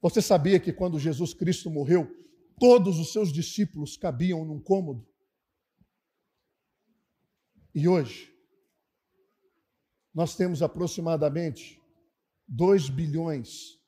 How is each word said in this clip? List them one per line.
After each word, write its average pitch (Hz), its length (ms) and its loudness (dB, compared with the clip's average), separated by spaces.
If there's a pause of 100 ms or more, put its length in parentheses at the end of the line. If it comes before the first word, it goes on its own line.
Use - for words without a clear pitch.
Você 185 220 2
sabia 180 380 4
que 170 120 -6
quando 180 260 -4
Jesus 156 360 -4
Cristo 170 360 -4
morreu, 151 400 0 (480)
todos 202 400 8
os 165 140 -6
seus 202 200 -2
discípulos 151 640 -6
cabiam 160 480 -2
num 151 160 -10
cômodo? 170 460 -2 (2750)
E 151 140 2
hoje, 151 440 -2 (1800)
nós 165 220 -4
temos 180 260 -2
aproximadamente 165 1200 -4 (640)
dois 170 420 2
bilhões 151 1000 -6